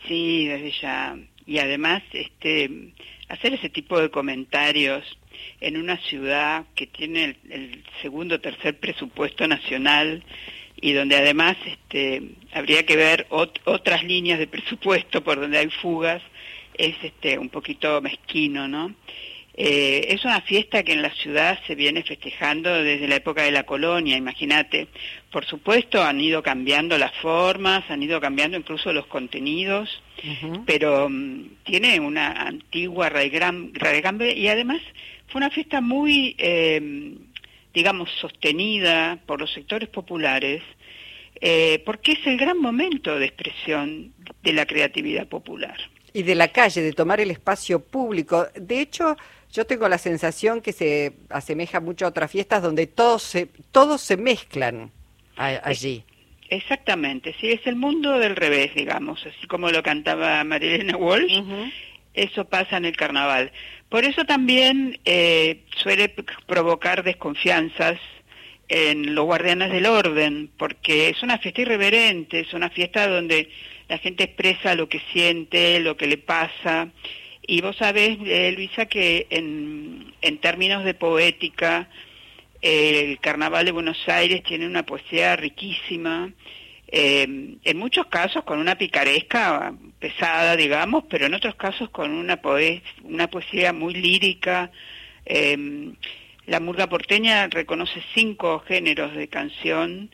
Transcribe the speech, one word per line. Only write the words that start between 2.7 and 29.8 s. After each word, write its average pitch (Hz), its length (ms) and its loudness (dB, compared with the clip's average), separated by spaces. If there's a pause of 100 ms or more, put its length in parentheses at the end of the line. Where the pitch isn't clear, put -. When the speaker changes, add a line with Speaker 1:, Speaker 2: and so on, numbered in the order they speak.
Speaker 1:
hacer 262 260 -2
ese 165 140 -8
tipo 165 320 -2
de 156 100 2
comentarios 139 920 -2 (560)
en 147 160 -4
una 170 220 -2
ciudad 147 680 -2 (100)
que 143 140 -6
tiene 160 360 -2
el, 135 120 -4 (140)
el 127 340 -14 (180)
segundo 160 320 -4
o - 60 -4
tercer 147 400 -6
presupuesto - 680 -4
nacional 147 800 0 (560)
y 147 120 2
donde 139 240 4
además, 151 400 4 (100)
este, - 560 -4 (300)
habría 156 340 2
que 160 100 4
ver 160 340 4
ot-, 165 340 0
otras 175 400 0
líneas 175 340 0
de 156 80 -2
presupuesto - 800 -2
por 147 160 0
donde 147 180 0
hay 151 120 2 (120)
fugas, 165 400 -2 (520)
es, 165 280 0
este, 151 340 -2
un 127 120 -8
poquito 151 520 -2
mezquino, 143 680 -4
¿no? 160 260 -6 (680)
Eh, 143 540 2
es 202 100 -2
una 226 160 2
fiesta 202 440 0
que 175 80 0
en 151 100 2
la 147 120 -2
ciudad 156 520 0
se 156 80 -6
viene 147 300 0
festejando 156 680 -4 (120)
desde 147 240 0
la 139 80 4
época 151 260 -2
de 147 80 4
la 139 140 2
colonia, 151 520 0
imagínate. 147 680 -2 (460)
Por 151 140 -4
supuesto, 202 580 0
han 143 160 0
ido 156 240 0
cambiando 143 520 0
las 135 200 2
formas, 190 720 2
han 143 140 -4
ido 160 160 -2
cambiando 143 360 0
incluso 160 360 -6
los 143 140 -2
contenidos, 165 840 -4 (320)